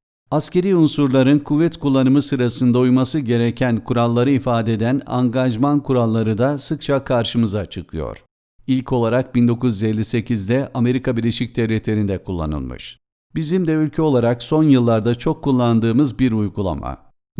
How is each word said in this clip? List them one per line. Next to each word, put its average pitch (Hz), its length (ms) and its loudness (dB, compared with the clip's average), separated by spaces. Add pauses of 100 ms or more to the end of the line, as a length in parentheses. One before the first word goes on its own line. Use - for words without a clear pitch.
(300)
Askeri 180 460 0
unsurların 143 640 4
kuvvet 151 380 0
kullanımı 135 460 2
sırasında 123 560 0
uyması 127 420 2
gereken 117 640 0
kuralları 120 460 0
ifade 117 420 0
eden 113 340 -2
angajman 127 760 0
kuralları 113 560 0
da 139 200 0
sıkça 139 460 -4
karşımıza 113 640 -2
çıkıyor. 76 580 -10 (420)
İlk 131 260 -2
olarak 117 420 0
bin 120 140 4
dokuz 120 260 0
yüz 98 80 -4
elli 110 220 0
sekizde 117 720 -2
Amerika 123 420 0
Birleşik 113 400 -2
Devletleri'nde 107 600 -2
kullanılmış. 76 800 -8 (360)
Bizim 160 320 -2
de 156 60 0
ülke 156 300 -2
olarak 123 400 2
son 156 220 2
yıllarda 120 500 4
çok 151 300 -4
kullandığımız 120 720 2
bir 131 140 2
uygulama. 95 680 -4 (420)